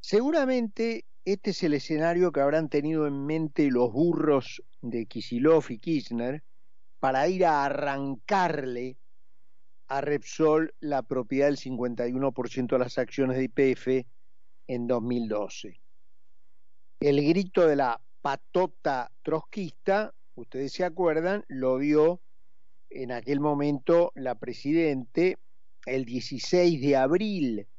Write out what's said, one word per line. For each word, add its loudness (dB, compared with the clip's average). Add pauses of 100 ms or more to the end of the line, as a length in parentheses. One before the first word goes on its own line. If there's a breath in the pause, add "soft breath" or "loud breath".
Seguramente 2 (200)
este 0
es -2
el 4
escenario 2
que 2
habrán 4
tenido 2
en -2
mente 2
los 4
burros 2 (200)
de -4
Kicillof 2
y -6
Kirchner -2 (560)
para 4
ir 4
a 4
arrancarle -2 (920)
a -2
Repsol 2
la -2
propiedad 0
del 4
cincuenta -4
y -2
uno 0
por -6
ciento -2
de 4
las -2
acciones 0
de 0
Y -2
P 4
F 0 (600)
en -4
dos 2
mil -2
doce. -6 (1160)
El 4
grito 4
de 6
la 0 (220)
patota -2 (100)
trotskista, -2 (220)
ustedes -6
se -2
acuerdan, 2
lo 0
dio 4 (680)
en -6
aquel -2
momento 2
la -4
presidente 0 (480)
el 0
dieciséis 2
de 6
abril 2 (100)